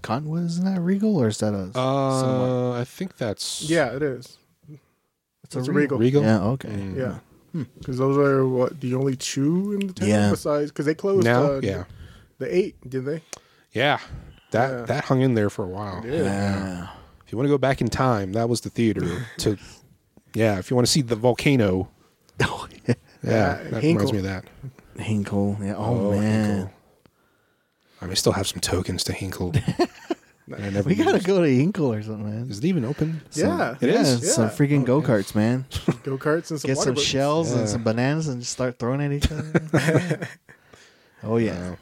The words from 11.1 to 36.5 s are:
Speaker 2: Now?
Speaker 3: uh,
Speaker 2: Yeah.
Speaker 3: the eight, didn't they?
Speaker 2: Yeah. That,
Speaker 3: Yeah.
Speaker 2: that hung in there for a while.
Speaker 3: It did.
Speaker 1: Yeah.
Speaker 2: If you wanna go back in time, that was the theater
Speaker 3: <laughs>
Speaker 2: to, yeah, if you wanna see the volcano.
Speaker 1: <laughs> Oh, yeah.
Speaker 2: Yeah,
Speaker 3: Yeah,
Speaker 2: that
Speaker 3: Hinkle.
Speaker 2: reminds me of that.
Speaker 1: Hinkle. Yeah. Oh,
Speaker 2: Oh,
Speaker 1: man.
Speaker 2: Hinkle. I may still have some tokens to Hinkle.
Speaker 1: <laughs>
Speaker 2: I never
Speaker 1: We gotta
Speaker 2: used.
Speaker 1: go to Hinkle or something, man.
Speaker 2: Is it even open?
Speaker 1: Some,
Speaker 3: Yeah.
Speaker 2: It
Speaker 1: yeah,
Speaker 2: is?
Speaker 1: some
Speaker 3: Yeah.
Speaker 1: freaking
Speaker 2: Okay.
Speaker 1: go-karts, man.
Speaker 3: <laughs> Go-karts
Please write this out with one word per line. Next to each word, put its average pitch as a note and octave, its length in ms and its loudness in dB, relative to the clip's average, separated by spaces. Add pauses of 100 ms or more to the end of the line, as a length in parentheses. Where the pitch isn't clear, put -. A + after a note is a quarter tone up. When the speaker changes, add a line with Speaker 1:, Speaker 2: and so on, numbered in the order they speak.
Speaker 2:
Now? A#2+ 200 4
Speaker 3:
uh, C#3+ 180 0
Speaker 2:
Yeah. F#2+ 220 -2 (560)
Speaker 3:
the C3+ 140 -4
eight, F3+ 220 0 (140)
didn't B2+ 160 -6
they? D#3+ 160 -6 (500)
Speaker 2:
Yeah. C3 280 0 (520)
That, B2+ 200 2
Speaker 3:
Yeah. B2 160 -6
Speaker 2:
that C#3 180 -2
hung C3 160 4
in C3 140 4
there G#2 160 2
for A2 120 -8
a F#2 40 -6
while. F#2 320 -8
Speaker 3:
It A2+ 100 -10
did. G2 160 0
Speaker 1:
Yeah. F#2+ 640 -2 (360)
Speaker 2:
If - 80 -16
you G#2 60 -6
wanna C#3 120 0
go C#3+ 100 4
back C3 200 4
in A#2+ 100 2
time, G#2 440 2
that A#2 160 2
was A#2 120 0
the G#2 100 -10
theater G#2 600 0
Speaker 3:
<laughs> - 60 -18
Speaker 2:
to, G#2 200 0 (760)
yeah, G#2+ 240 2
if F2+ 140 -6
you C3 40 2
wanna A#2+ 120 6
see - 160 2
the A#2 120 -2
volcano. A2 760 2
Speaker 1:
<laughs> - 60 -20 (420)
Oh, - 260 -4 (200)
yeah. A#2 80 2 (280)
Speaker 2:
Yeah, G#2+ 80 -2
Speaker 3:
Yeah, G2+ 380 0
Speaker 2:
that A2+ 140 -4
Speaker 3:
Hinkle. G#2+ 240 2
Speaker 2:
reminds G2 60 0
me G#2 40 0
of F#2+ 80 -2
that. F#2+ 200 -6 (520)
Speaker 1:
Hinkle. G2+ 640 -2
Yeah. G2 160 -6
Oh, G#2+ 300 0
Speaker 2:
Oh, G2+ 120 2
Speaker 1:
man. G#2+ 380 2
Speaker 2:
Hinkle. F#2+ 140 -6 (1300)
I F#2 60 -12
may F#2 80 -6
still - 180 2
have G2+ 140 -2
some - 120 -6
tokens F2+ 460 -2
to F#2+ 80 -4
Hinkle. F2+ 460 -6
Speaker 1:
<laughs> - 60 -4 (880)
Speaker 2:
I G2+ 140 -6
never G2 200 0
Speaker 1:
We F3+ 60 4
gotta E4 180 2
Speaker 2:
used. G#3 120 2
Speaker 1:
go F#3+ 160 4
to E3 80 4
Hinkle C#3 420 2
or G#2+ 120 -2
something, G#2+ 260 -8
man. A2+ 220 -6
Speaker 2:
Is G2+ 80 -8
it B2 60 -4
even E3+ 200 0
open? D3+ 360 -2 (100)
Speaker 1:
Some, D#3 160 0 (100)
Speaker 3:
Yeah. D3+ 240 -2
Speaker 2:
It A#2+ 80 2
Speaker 1:
yeah, A3 120 4
Speaker 2:
is? A#2+ 340 2
Speaker 1:
some A#2 80 2
Speaker 3:
Yeah. G#2 80 2
Speaker 1:
freaking C#3+ 320 2
Speaker 2:
Okay. - 20 0
Speaker 1:
go-karts, B2 480 2
man. A#2+ 320 2 (200)
Speaker 3:
<laughs> - 180 -2
Go-karts D3+ 480 -2